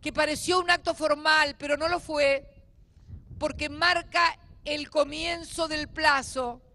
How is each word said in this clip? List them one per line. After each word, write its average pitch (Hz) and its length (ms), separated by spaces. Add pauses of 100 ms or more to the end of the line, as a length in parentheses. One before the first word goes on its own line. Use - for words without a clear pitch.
que 302 100
pareció 302 480
un 349 120
acto 339 240
formal, 302 640
pero 294 180
no 311 100
lo 349 120
fue, 285 500 (880)
porque 302 320
marca 339 720 (240)
el 294 260
comienzo 320 760
del 302 220
plazo 262 720 (120)